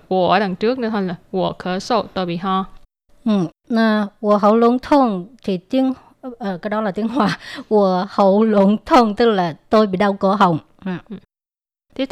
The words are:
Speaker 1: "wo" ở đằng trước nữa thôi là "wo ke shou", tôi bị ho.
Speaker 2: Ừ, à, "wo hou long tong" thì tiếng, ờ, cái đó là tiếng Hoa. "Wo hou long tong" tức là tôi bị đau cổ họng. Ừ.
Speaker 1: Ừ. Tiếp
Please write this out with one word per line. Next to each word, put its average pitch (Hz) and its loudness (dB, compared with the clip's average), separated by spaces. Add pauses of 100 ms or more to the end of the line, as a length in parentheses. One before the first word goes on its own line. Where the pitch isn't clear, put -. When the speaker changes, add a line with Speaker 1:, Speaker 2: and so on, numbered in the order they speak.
Speaker 1:
"wo" 185 0
ở 175 4
đằng 196 -2
trước 247 -4
nữa 233 -6
thôi 208 -4
là 180 -6 (180)
"wo 175 -4
ke 180 -8
shou", 220 -2 (120)
tôi 185 -4
bị 170 -6
ho. 190 -4 (600)
Speaker 2:
Ừ, 226 0 (440)
à, 214 2 (140)
"wo 208 2
hou 208 4
long 233 2
tong" 226 0 (180)
thì 190 -2
tiếng, 262 -2 (460)
ờ, 190 -8
cái 214 -8
đó 214 -4
là 214 -4
tiếng 208 -4
Hoa. 196 -2 (320)
"Wo 190 2
hou 202 4
long 208 4
tong" 226 2
tức 240 2
là 185 0 (160)
tôi 214 4
bị 185 -4
đau 202 2
cổ 196 0
họng. 185 2 (260)
Ừ. 190 -6 (180)
Speaker 1:
Ừ. 196 -14 (800)
Tiếp 269 -4